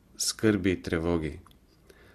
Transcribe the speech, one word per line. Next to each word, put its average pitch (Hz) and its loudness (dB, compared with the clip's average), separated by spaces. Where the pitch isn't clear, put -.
скърби 98 2
и 90 -2
тревоги 82 -2